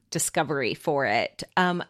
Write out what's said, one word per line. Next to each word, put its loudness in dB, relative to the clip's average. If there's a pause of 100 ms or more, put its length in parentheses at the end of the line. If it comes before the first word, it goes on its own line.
discovery -2
for 0
it, 0 (140)
um, 2